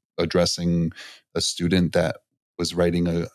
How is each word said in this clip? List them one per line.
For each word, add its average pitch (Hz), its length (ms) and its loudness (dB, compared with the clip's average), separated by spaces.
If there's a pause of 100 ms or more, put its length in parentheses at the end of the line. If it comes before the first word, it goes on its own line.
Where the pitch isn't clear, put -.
(180)
addressing 87 760 0 (440)
a 82 60 -2
student 87 520 0
that 85 240 0 (400)
was 87 160 -4
writing 87 340 2
a, 85 280 -2